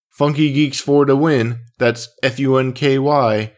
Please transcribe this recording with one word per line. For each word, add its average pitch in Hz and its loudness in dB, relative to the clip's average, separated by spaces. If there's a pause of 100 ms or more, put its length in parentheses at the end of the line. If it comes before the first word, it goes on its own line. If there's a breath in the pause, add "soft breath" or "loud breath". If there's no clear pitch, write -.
Funky 147 0
Geeks 139 -2
four 143 2
to 135 2
win. 131 0 (180)
That's 120 -2 (140)
F 127 -2
U 131 2
N 131 -2
K 135 0
Y 123 0